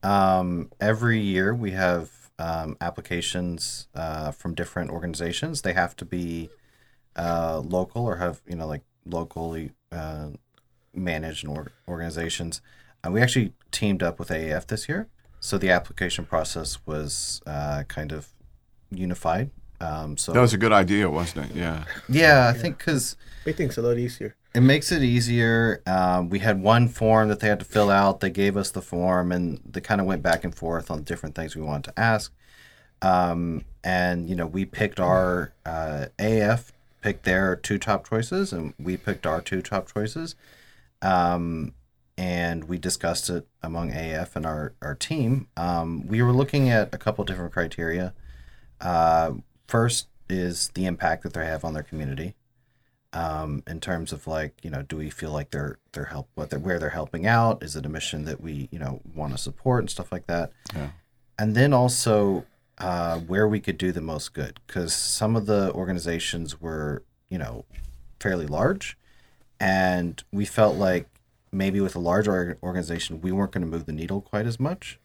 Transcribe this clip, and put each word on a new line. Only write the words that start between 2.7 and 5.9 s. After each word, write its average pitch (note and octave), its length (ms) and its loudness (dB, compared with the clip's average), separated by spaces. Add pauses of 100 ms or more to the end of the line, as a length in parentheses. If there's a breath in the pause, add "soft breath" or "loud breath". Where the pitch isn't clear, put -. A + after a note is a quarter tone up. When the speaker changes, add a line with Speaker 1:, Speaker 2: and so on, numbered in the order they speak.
Speaker 1:
applications, E2+ 1160 -6
uh, D#2 340 -4
from E2 240 -8
different E2+ 360 -4
organizations. E2+ 720 -6
They F#2 100 -2
have F2 240 0